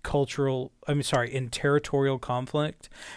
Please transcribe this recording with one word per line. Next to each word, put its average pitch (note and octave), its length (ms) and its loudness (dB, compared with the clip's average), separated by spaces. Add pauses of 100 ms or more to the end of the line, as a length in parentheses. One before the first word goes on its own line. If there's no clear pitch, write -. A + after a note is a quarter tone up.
cultural, C3+ 720 0 (160)
I D3 60 2
mean, C#3+ 80 2
sorry, B2 320 2
in B2+ 160 -4
territorial C#3 680 2
conflict. C3 720 -4 (280)